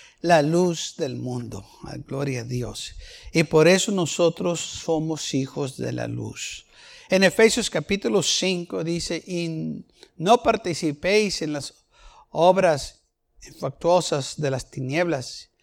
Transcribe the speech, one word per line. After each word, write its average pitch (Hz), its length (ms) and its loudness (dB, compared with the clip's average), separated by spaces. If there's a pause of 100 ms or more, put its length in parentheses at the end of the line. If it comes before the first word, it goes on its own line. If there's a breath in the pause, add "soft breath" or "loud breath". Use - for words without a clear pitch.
(200 soft breath)
la 165 220 6
luz 170 540 0
del 131 200 -6
mundo". 120 500 -8 (180)
Ah, 131 120 -12
gloria 135 460 -6
a - 20 -10
Dios. 120 480 -8 (400 loud breath)
Y 165 120 4
por 156 240 6
eso 190 220 4
nosotros 175 680 0
somos 160 760 -4
hijos 135 420 -4
de 123 160 -6
la 120 160 -4
luz. - 580 -10 (420 loud breath)
En 190 160 4
Efesios 220 460 4
capítulo 202 520 0
cinco 180 640 -2
dice, 170 420 -4
"Y 165 600 -6 (300 soft breath)
no 208 260 4
participéis 190 1000 0
en 151 100 -4
las - 340 -10 (420 soft breath)
obras 175 720 2 (440)
infructuosas 160 880 -2
de 147 140 -4
las 131 200 -6
tinieblas, 139 800 -4 (120)